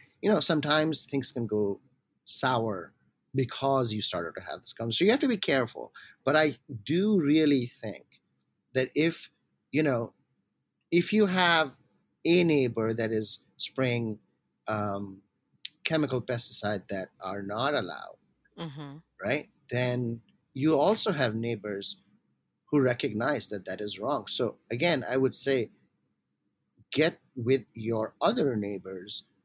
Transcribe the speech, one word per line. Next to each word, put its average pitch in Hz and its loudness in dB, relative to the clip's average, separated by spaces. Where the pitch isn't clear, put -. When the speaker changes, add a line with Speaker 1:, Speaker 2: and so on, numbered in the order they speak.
Speaker 1:
you 196 2
know, 190 6
sometimes 151 2
things 139 -4
can 117 -4
go 104 -2
sour 113 -2
because 131 0
you 107 -4
started 87 -4
to - -12
have 78 -10
this - -12
conversation. 117 -4
So 170 4
you 208 6
have 269 4
to 294 0
be 233 0
careful. 135 -2
But 143 2
I 156 4
do 190 2
really 143 4
think - -12
that 131 0
if, 160 0
you 147 2
know, 120 0
if 175 2
you 214 6
have 170 4
a 175 6
neighbor 123 2
that 113 -2
is 110 -4
spraying, 117 -2
um, 101 -4
chemical 139 0
pesticide 104 -4
that 95 -6
are 98 -8
not 113 -2
allowed, 71 -4
Speaker 2:
Mm-hmm. 147 -12
Speaker 1:
right? 127 -2
Then 123 -2
you 147 0
also 202 2
have 131 0
neighbors 104 -6
who 147 4
recognize 123 0
that 98 -8
that 95 -8
is 104 -8
wrong. 110 -4
So - -2
again, 135 0
I 127 0
would 131 2
say 135 0
get 156 2
with 127 0
your 110 -4
other 170 2
neighbors 95 -6